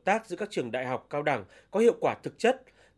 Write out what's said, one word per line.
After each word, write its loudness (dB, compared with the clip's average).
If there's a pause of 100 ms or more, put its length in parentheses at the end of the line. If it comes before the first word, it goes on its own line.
tác 0
giữa -8
các -6
trường -4
đại -4
học, -6
cao -4
đẳng 0 (260)
có 0
hiệu 6
quả 2
thực -10
chất, 2 (340)